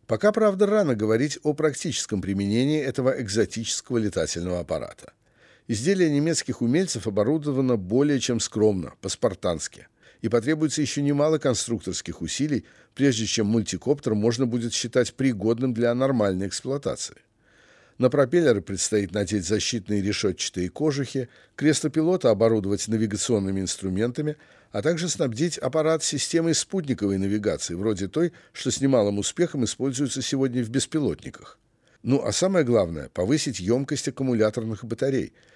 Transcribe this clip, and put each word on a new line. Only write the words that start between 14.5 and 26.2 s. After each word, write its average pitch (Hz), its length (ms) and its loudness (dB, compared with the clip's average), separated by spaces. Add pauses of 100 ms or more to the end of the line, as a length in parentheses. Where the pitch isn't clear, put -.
считать 120 420 0
пригодным 117 600 0
для 117 200 2
нормальной 107 540 2
эксплуатации. - 720 -6 (800)
На 123 100 4
пропеллеры 135 540 4
предстоит 98 500 -2
надеть 101 340 -2
защитные 104 540 -2
решетчатые 95 680 -2
кожухи, 139 580 -2 (260)
кресло 147 360 2
пилота 160 400 2
оборудовать 104 580 2
навигационными 104 720 0
инструментами, 113 760 -2 (360)
а 104 80 -4
также 170 280 0
снабдить 139 500 -2
аппарат 156 440 0
системой 165 520 0